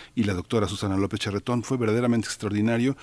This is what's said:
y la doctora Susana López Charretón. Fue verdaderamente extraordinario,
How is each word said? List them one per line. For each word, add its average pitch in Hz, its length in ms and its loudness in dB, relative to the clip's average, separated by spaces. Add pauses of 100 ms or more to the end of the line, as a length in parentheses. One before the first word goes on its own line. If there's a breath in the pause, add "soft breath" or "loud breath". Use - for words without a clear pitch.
(140 loud breath)
y 117 100 2
la 101 100 0
doctora 98 340 0
Susana 98 300 -2
López 101 220 0
Charretón. 110 420 -2
Fue 131 160 -2
verdaderamente 117 480 2
extraordinario, 117 760 0